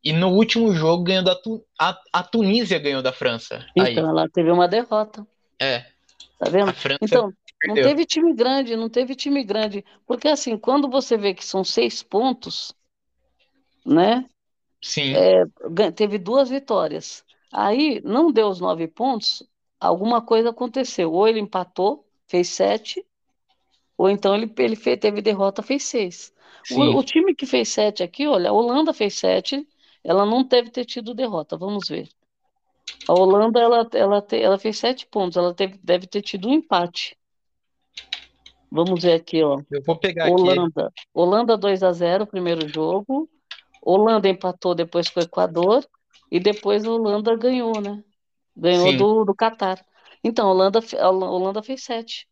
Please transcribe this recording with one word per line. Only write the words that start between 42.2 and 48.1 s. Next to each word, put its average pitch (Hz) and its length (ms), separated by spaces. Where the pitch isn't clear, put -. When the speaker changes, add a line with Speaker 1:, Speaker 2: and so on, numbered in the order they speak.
Speaker 2:
primeiro 170 420
jogo. 190 600
Holanda 208 480
empatou 180 460
depois 170 340
com - 120
o - 20
Equador. 180 640
E 175 80
depois 208 460
a 226 60
Holanda 220 440
ganhou, 233 460
né? 208 240